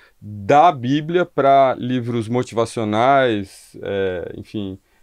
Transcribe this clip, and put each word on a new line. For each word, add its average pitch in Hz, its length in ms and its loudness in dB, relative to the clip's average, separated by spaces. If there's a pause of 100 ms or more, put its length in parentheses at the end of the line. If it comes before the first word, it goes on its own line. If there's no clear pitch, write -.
(200)
da 104 520 2
Bíblia 151 540 -2
pra 139 520 4
livros 120 500 -4
motivacionais, 117 1600 -2
é, 95 540 -4
enfim, 98 420 -10 (240)